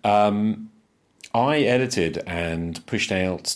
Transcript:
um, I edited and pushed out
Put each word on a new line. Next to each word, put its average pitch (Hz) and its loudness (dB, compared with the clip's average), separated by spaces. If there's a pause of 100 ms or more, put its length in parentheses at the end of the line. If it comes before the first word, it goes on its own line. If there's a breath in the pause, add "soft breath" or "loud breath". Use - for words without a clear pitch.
um, 104 2 (640)
I 139 2
edited 113 0 (100)
and 85 -6
pushed - -4
out 92 -2